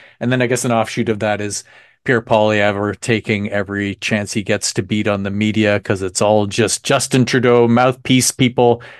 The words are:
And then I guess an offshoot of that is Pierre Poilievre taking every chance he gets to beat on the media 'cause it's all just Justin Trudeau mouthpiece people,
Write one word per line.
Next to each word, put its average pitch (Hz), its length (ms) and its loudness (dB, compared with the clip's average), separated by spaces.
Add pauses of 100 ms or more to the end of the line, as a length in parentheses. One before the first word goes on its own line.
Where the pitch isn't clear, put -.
(200)
And 120 120 -2
then 127 100 0
I 123 60 2
guess 123 180 -2
an 123 60 0
offshoot 113 380 -2
of 107 100 -4
that 104 220 -2
is 104 220 -8 (420)
Pierre 120 160 2
Poilievre 104 800 2
taking 104 480 -2
every 101 460 -4
chance 104 360 -4
he 110 100 -4
gets 101 320 -4
to - 80 -4
beat 104 260 -4
on 101 160 -2
the 98 60 -6
media 104 520 0
'cause 98 200 -4
it's 92 200 -4
all 107 260 2
just 98 360 -2
Justin 131 420 2
Trudeau 120 420 4
mouthpiece 123 640 2
people, 120 500 2 (180)